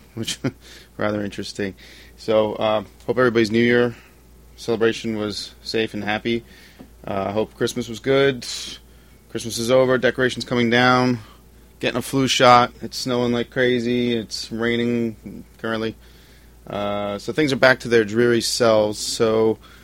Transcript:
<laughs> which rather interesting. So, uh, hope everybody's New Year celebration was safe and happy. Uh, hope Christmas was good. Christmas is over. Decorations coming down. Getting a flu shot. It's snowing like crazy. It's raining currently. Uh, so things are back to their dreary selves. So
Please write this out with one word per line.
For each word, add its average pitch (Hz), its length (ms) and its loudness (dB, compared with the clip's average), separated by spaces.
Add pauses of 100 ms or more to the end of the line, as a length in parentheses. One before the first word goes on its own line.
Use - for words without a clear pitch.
<laughs> - 100 -20
which - 240 -8 (600)
rather 104 260 -2
interesting. 101 500 -8 (420)
So, 107 380 2
uh, 107 300 0 (240)
hope 117 100 -2
everybody's 117 340 4
New 117 120 4
Year 120 320 2 (600)
celebration 113 600 -2
was 104 360 -8 (100)
safe 110 320 -4
and 107 80 -8
happy. 110 400 -4 (600)
Uh, 98 280 -6
hope 107 240 -4
Christmas 117 340 -4
was 110 100 -12
good. 135 460 2 (840)
Christmas 110 280 -8
is 117 140 -2
over. 131 260 4
Decorations 120 480 -2
coming 120 240 0
down. 123 500 4 (600)
Getting 120 180 -4
a 127 40 -2
flu 135 260 -2
shot. 123 440 6 (100)
It's - 160 -12
snowing 123 360 -2
like 120 160 -2
crazy. 123 680 0
It's - 360 -8
raining 117 920 -4 (140)
currently. 113 380 -6 (680)
Uh, 101 540 -6
so - 120 -8
things 147 220 0
are 127 40 -2
back 127 240 4
to 120 80 -10
their 113 160 6
dreary 117 340 2
selves. 107 580 2
So 110 640 0 (240)